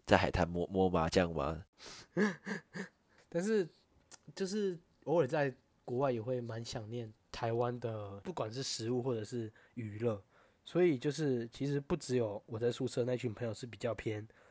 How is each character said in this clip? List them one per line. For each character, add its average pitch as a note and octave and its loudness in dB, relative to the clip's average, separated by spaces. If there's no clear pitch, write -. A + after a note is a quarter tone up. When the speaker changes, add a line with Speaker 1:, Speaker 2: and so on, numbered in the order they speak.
Speaker 1:
在 G#2 8
海 E2+ 4
滩 E2+ 2
摸， F2 0
摸 F#2+ 4
麻 E2 4
将 F2 4
吗？ D#2+ -2
Speaker 2:
<laughs> - -4
但 E3+ -2
是 G#3 2
就 F#3+ -2
是 F#3+ 0
偶 D#3+ 4
尔 C#3 4
在 C#3+ 2
国 B2 -4
外 C3+ 4
也 A#2 -2
会 B2 -2
蛮 A#2 -6
想 A2 -8
念 A#2 -8
台 A#2 -2
湾 B2 0
的， G#2 -6
不 F#3+ -8
管 A#2+ -4
是 C3 -6
食 A2+ -4
物 B2 0
或 B2+ 0
者 A2 -2
是 A2+ -6
娱 G#2+ -8
乐， A2 -2
所 - 0
以 E3+ 6
就 C#3+ -2
是 C3+ 0
其 - -4
实 C#3+ 0
不 - 0
只 B2+ -2
有 G#2+ 2
我 A2+ -8
在 A#2+ 4
宿 B2+ -2
舍 B2 0
那 B2 0
群 A#2+ -2
朋 A#2+ -4
友 A2+ -4
是 B2 -8
比 G#2+ -14
较 A2+ -2
偏， G#2+ -4